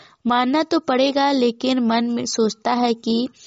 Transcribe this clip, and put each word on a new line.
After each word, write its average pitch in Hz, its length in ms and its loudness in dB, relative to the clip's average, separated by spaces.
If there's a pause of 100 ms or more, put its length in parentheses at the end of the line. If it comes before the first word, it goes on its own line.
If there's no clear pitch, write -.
(260)
मानना 247 360 0
तो 320 160 0
पड़ेगा, 277 540 0
लेकिन 247 540 0
मन 226 180 0
में 240 220 -4
सोचता 226 460 -2
है 240 220 0
कि 233 340 -2 (180)